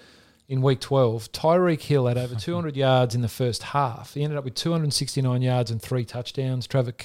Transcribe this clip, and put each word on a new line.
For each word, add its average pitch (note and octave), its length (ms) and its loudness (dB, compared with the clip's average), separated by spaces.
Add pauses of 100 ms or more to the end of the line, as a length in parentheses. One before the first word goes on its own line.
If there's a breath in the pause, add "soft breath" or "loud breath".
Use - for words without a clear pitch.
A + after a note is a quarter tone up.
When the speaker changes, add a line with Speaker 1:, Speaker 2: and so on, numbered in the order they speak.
(500 soft breath)
Speaker 1:
in C3 120 0
week C3+ 180 4
twelve, A#2 540 2
Tyreek E3+ 480 2
Hill C#3 240 2
had A#2+ 120 2
over B2 180 -4
Speaker 2:
<laughs> A2+ 40 -6
Speaker 1:
two E3+ 160 -6
hundred D#3+ 220 -4
yards B2+ 380 4
in B2 60 0
the A#2 60 0
first A#2+ 360 -2
half. A2+ 500 -4
He C#3+ 100 -2
ended D3+ 140 -2
up C3+ 80 -6
with B2+ 100 -8
two - 160 -2
hundred D#3 220 0
sixty-nine C3 480 0
yards B2 300 2
and A2+ 100 -4
three B2 240 -2
touchdowns. B2+ 640 -6
Travis B2 260 0 (120)